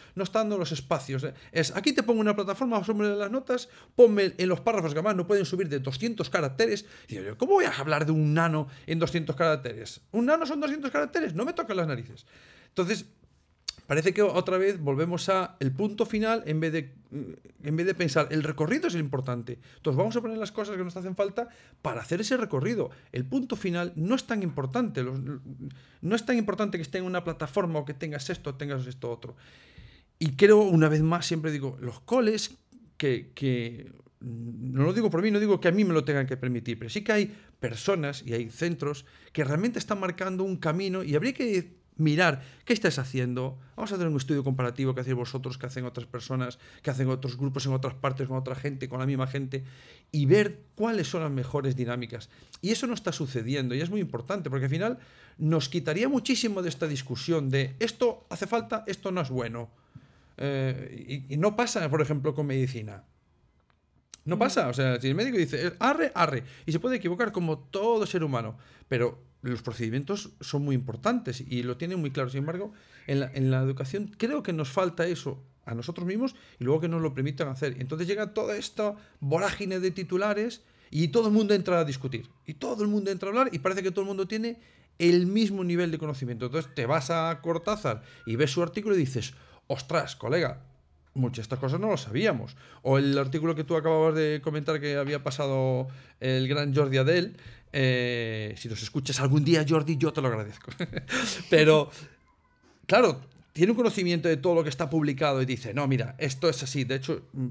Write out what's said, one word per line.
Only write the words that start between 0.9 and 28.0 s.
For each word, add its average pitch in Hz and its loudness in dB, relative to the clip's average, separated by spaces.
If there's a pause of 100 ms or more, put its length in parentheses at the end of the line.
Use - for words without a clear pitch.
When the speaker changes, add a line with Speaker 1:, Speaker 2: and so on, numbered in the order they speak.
Speaker 1:
¿eh? 147 -8 (160)
Es, 165 0
"Aquí 262 2
te 262 4
pongo 220 4
una 208 4
plataforma, 208 0
hombre 208 2
de 202 0
las 202 -2
notas, 254 -2 (260)
ponme 208 8
en 185 0
los 180 0
párrafos", 185 0
que 156 0
además 202 2
no 180 -2
pueden 202 4
subir 180 -2
de 143 -2
doscientos 175 -4
caracteres. 202 0 (220)
Y 113 -10
digo 95 -8
yo, 107 -10
"¿Cómo 349 2
voy 381 6
a - 0
hablar 151 0
de 160 4
un 151 4
nano 156 2 (200)
en 165 -2
doscientos 165 0
caracteres? 127 0 (100)
Un 233 2
nano 311 4
son 294 -4
doscientos 285 -4
caracteres, 294 -2
no 247 0
me - -4
toques 220 -4
las 170 0
narices". 117 -8 (440)
Entonces, 190 -2 (840)
parece 160 2
que 208 4
otra 185 2
vez 190 2
volvemos 156 -2
a 190 0
el 135 0
punto 208 0
final 220 0
en 156 0
vez 160 0
de, 143 -4 (720)
en 147 -2
vez 170 0
de 190 2
pensar, 160 2
"El 156 2
recorrido 156 0
es 175 -2
el 170 0
importante". 127 -4 (180)
Entonces 139 0
vamos 220 2
a 233 2
poner 220 -4
las 208 -4
cosas 208 -6
que 185 -4
nos 175 -8
hacen 185 -6
falta 202 -2 (340)
para 117 -4
hacer 175 -2
ese 220 0
recorrido. 202 0 (220)
El 127 -4
punto 247 -2
final 175 -2
no 175 2
es 254 -4
tan 214 -2
importante, 147 -2
los, 131 -4 (840)
no 180 0
es 220 -2
tan 254 2
importante 208 -2
que - -6
esté 143 -8
en 185 -4
una 180 -2
plataforma 165 -2
o 139 -6
que 147 -8
tengas 147 -8